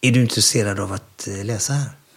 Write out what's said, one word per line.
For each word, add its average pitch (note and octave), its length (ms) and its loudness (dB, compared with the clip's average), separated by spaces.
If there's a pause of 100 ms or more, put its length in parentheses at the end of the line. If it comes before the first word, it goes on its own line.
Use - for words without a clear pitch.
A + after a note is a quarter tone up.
är B2+ 100 4
du B2+ 100 6
intresserad G#2+ 580 2
av F#2+ 140 -4
att, - 340 -12
eh, G2 180 -8
läsa A2+ 280 -4
här?" C#3 160 -2 (280)